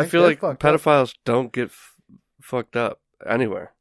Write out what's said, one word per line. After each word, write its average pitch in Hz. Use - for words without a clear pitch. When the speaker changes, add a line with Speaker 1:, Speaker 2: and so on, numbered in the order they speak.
Speaker 1:
Like, 170
Speaker 2:
feel 170
Speaker 1:
they're 175
Speaker 2:
like 151
Speaker 1:
fucked 147
up. 151
Speaker 2:
pedophiles 143
don't 120
get 123
f-, -
fucked -
up 110
anywhere. 101